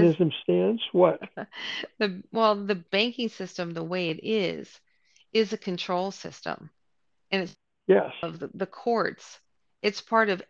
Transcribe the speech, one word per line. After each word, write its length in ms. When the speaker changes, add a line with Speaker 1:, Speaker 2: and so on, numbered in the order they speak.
Speaker 1:
mechanism 300
stands? 400
What? 280
Speaker 2:
<laughs> 380
the, 240
well, 240
the 180
banking 540
system, 460
the 100
way 260
it 140
is, 560
is 200
a 60
control 520
system, 600
and 140
it's 100
Speaker 1:
Yes. 260
Speaker 2:
of 180
the, 120
the 140
courts. 720
It's 200
part 280
of 200